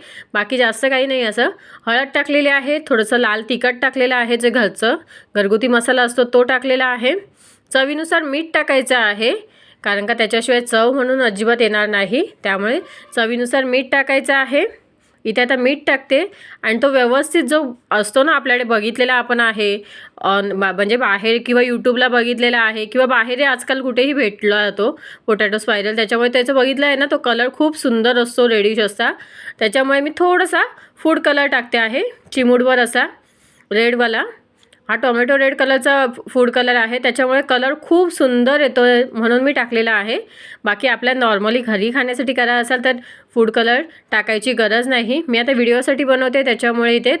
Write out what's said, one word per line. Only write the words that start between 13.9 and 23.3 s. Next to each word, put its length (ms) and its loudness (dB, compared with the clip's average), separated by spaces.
टाकायचं 420 0
आहे. 520 -2
इथे 180 -2
आता 140 0
मीठ 220 0
टाकते 440 0
आणि 200 -2
तो 60 4
व्यवस्थित 540 2
जो 300 0
असतो 320 2
ना 80 2
आपल्याकडे 320 0
बघितलेला 500 0
आपण 260 0
आहे, 440 0
अ, 240 0
बा-, 300 -2
म्हणजे 240 0
बाहेर 500 0
किंवा 160 2
YouTube-ला 460 0
बघितलेला 520 0
आहे 260 -2
किंवा 200 0
बाहेरही 380 0